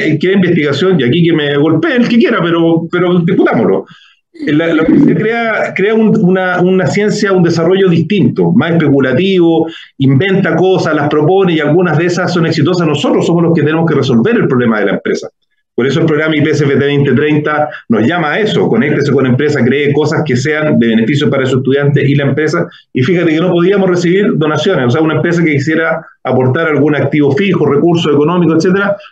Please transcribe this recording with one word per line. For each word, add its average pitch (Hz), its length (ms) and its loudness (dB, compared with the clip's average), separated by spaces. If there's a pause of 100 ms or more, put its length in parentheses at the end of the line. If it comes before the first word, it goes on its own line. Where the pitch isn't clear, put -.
(200)
crea 180 140 0
investigación, 170 680 0
y 127 60 0
aquí 170 180 2
que 165 100 2
me 143 220 -2
golpee 160 400 0
el 240 140 0
que 233 80 2
quiera, 233 260 2
pero, 165 480 0
pero 175 280 0
discutámoslo. 190 680 0 (600)
La, 160 220 0
la 165 160 0
universidad - 340 2
crea, 220 580 -2
crea 208 200 0
un, 220 280 2
una, 180 380 0
una 185 240 2
ciencia, 202 460 -2
un 185 100 2
desarrollo 170 480 2
distinto, 165 600 0
más 147 220 0
especulativo, 160 920 0 (320)
inventa 165 580 0
cosas, 175 380 0
las 147 160 -2
propone, 170 440 2
y 156 60 0
algunas 151 380 0
de 170 80 0
esas 175 260 -2
son 170 140 0
exitosas. 160 400 0
Nosotros 196 400 -2
somos 175 160 0
los 165 140 0
que 151 80 0
tenemos 160 260 0
que 156 60 0
resolver 131 400 0
el 180 120 0
problema 120 320 0
de 98 60 -2
la 98 60 -2
empresa. 92 360 -6 (460)
Por 120 140 -2
eso 160 140 0
el 165 40 0
programa 156 300 0
I 147 60 0
P 151 100 0
S 147 120 0
F 139 80 0
T 143 140 2
veinte 143 280 0
treinta 151 540 0 (220)
nos 110 160 0
llama 156 280 0
a 190 60 -2
eso, - 280 0
conéctese 143 440 0
con 131 140 2
empresas, 123 400 0
cree 139 260 0
cosas 151 320 0
que 131 120 -2
sean 151 420 -2
de 117 100 2
beneficio 135 440 0
para 135 160 0
su 131 100 0
estudiante 139 500 0
y 139 60 2
la 143 120 0
empresa, 151 420 -2 (260)
y 131 80 0
fíjate 170 300 0
que 156 80 0
no 180 120 0
podíamos 185 380 2
recibir 180 460 0
donaciones, 151 500 0
o 123 60 0
sea, 156 100 0
una 156 140 0
empresa 170 280 0
que 156 100 0
quisiera 156 520 -2 (180)
aportar 131 440 0
algún 147 280 2
activo 139 360 0
fijo, 180 340 0
recurso 156 460 0
económico, 165 440 2
etcétera, 196 420 0 (140)